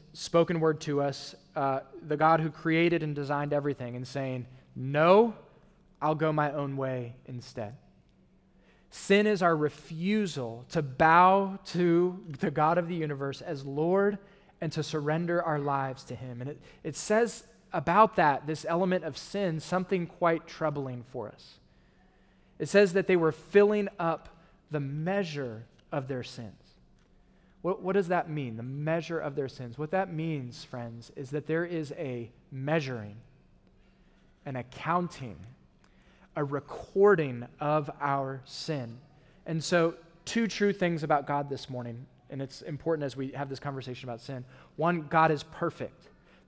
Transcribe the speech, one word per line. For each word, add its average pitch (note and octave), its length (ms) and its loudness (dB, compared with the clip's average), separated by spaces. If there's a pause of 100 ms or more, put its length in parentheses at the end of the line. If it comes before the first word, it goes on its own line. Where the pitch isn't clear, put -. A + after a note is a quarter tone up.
(140)
spoken E3+ 460 2
word D#3 220 2
to C#3+ 200 -2
us, - 340 -4 (200)
uh, C#3 260 0 (260)
the D3+ 100 -2
God D#3 220 6
who D#3+ 100 0
created E3 540 2
and D3+ 120 -4
designed C#3+ 380 -2
everything, C3+ 420 -2
and B2 120 -8
saying, C3 400 -6 (280)
"No, E3 600 6 (680)
I'll D#3 140 2
go D#3 180 2
my D3 180 2
own C#3 260 -4
way B2+ 360 -4 (140)
instead." A#2+ 480 -10 (1160)
Sin G#3 340 4
is G#3 160 2
our E3+ 140 4
refusal D3+ 1120 -2
to D#3+ 140 0
bow F3+ 840 6
to F3 580 2 (180)
the D#3+ 100 0
God D#3 260 4
of F3 100 0
the F3 60 -6
universe C#3+ 480 -4
as C#3+ 240 -8
Lord F3+ 540 2 (420)
and D#3+ 120 -2
to D#3 100 -2
surrender E3 580 0
our D#3 160 0
lives C#3 460 -2
to B2+ 120 -10
him. B2 260 -10
And C#3 100 -8
it, - 100 -14 (220)
it D3+ 120 -6
says A3 480 0 (280)
about F3+ 460 4
that, C#3+ 280 4
this D3+ 240 -6
element F3+ 340 2
of D#3 140 -6
sin, F3+ 420 -4
something F#3 460 -2
quite E3 400 0
troubling C3+ 680 -6
for A2+ 160 -8
us. - 300 -20 (1000)
It D3+ 100 -4
says G3+ 240 6
that F#3+ 140 2
they F#3 80 4
were D#3+ 160 4
filling G#3 680 4
up E3 320 -2 (400)
the D3+ 100 -4
measure D3 840 -4 (260)
of C#3 160 -2
their B2+ 160 -4
sins. A2 300 -12 (1080)
What, F#3 180 -2
what F#3 120 -2
does F#3+ 160 2
that F3 200 0
mean, C3+ 280 -4
the A#2 60 -8
measure D#3 560 -2
of C#3+ 160 -6
their C#3 120 -2
sins? B2 280 -12
What D3+ 140 -6
that F#3 240 -2
means, D3+ 500 -6
friends, A#2 520 -12
is C3+ 160 -10
that D3 160 -6
there E3 180 0
is D#3+ 280 -6
a B2 360 -6 (220)
measuring, C3 640 -4 (1300)
an C3+ 100 -8
accounting, C3+ 840 -6 (1000)
a D3+ 80 0
recording C#3+ 1000 2 (140)
of D3 320 0 (100)
our C3+ 420 -2
sin. B2 540 -8 (480)
And D#3+ 180 -4
so E3+ 300 4 (320)
two A#3 220 0
true G3+ 260 2
things E3+ 300 0
about C#3+ 240 0
God C#3+ 200 -2
this C3+ 220 -8
morning, A#2+ 380 -10 (240)
and C3+ 100 -8
it's - 220 -10
important D3+ 420 -4
as B2 100 -6
we C3+ 180 -6
have C#3 160 -6
this C3 100 -8
conversation B2+ 500 -10
about A2+ 100 -8
sin. C3 240 -10 (320)
One, D#3+ 320 0
God D#3+ 220 6
is D3 140 0
perfect. - 640 -8 (380)